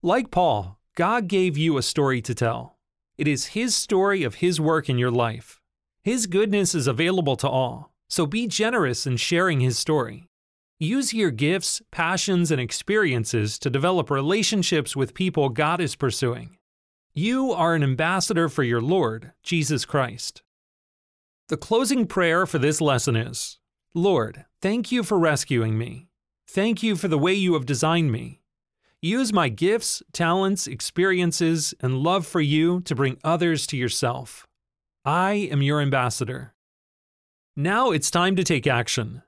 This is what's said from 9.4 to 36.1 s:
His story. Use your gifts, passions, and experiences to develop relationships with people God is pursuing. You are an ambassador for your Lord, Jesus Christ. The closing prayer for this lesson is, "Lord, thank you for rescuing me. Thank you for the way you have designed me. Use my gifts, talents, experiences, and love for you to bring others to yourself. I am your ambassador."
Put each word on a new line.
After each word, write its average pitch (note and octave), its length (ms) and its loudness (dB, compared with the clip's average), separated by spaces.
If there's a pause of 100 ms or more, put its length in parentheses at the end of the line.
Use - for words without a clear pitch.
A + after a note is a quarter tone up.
His B2+ 180 2
story. B2 500 -2 (500)
Use A#3 360 -2
your G#3 160 2
gifts, D3 500 -2 (120)
passions, F3 580 0
and C#3 100 0
experiences A#2+ 1000 -2
to C#3+ 100 -2
develop D#3+ 400 0
relationships E3+ 840 0
with C3+ 180 -2
people E3+ 340 0
God D3+ 320 -2
is D#3 160 -2
pursuing. A#2+ 640 -4 (560)
You A#3+ 380 0
are E3 220 2
an D#3 80 2
ambassador E3 680 0
for C#3+ 140 -2
your A#2 200 0
Lord, B2 500 -2 (100)
Jesus D3+ 420 -2
Christ. - 580 -4 (1040)
The D#3 80 -4
closing A#3 500 0
prayer F3 400 2
for E3 120 -2
this D3 220 2
lesson C3+ 360 2
is, A#2+ 420 -6 (360)
"Lord, E3+ 500 0 (160)
thank A3 320 -2
you B3 100 2
for G3+ 160 0
rescuing B2 600 2
me. A#2+ 300 -10 (380)
Thank G#3 360 0
you A3 120 2
for F3+ 140 -2
the D#3 100 2
way E3+ 140 2
you F#3 220 2
have C3+ 100 -2
designed D#3 480 0
me. B2 300 -8 (580)
Use A3 320 0
my F3 160 2
gifts, F#3 540 -2 (100)
talents, F#3+ 540 0
experiences, E3+ 1120 0
and C3 220 0
love F3 240 0
for F3 140 -2
you D#3 420 2
to E3 120 -4
bring C3 300 0
others D#3 440 0
to D3 100 -6
yourself. B2 680 -4 (600)
I F3+ 260 2
am E3+ 300 0
your D3 180 2
ambassador." B2+ 760 -2 (1000)